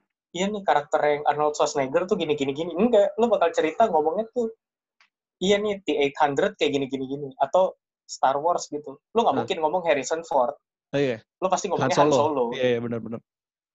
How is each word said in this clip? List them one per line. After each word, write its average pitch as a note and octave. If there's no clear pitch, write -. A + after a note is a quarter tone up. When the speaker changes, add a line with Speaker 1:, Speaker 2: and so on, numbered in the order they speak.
Speaker 1:
"Iya F#3
nih G3+
karakter D3
yang D3
Arnold D3+
Schwarzenegger D3+
tuh -
gini, D#3+
gini, C#3
gini." D#3+
Enggak, G3+
lu A3+
bakal F3+
cerita D#3
ngomongnya E3
tuh, A3+
"Iya G3+
nih G#3
T D3+
eight C#3+
hundred D3+
kayak D3
gini, C#3
gini, C3
gini." C#3+
Atau F3+
Star -
Wars E3
gitu. D3
Lu A3
nggak A3+
Speaker 2:
Hmm. B3+
Speaker 1:
mungkin F#3
ngomong E3+
Harrison D#3
Ford. C#3+
Speaker 2:
Oh, C#3
iya. B2+
Speaker 1:
Lu F#3
pasti F#3
ngomongnya C3+
Speaker 2:
Han C#3+
Speaker 1:
Han D3
Speaker 2:
Solo. C3+
Speaker 1:
Solo. C#3+
Speaker 2:
Iya, C3
iya, A#2+
benar, A#2
benar. A2+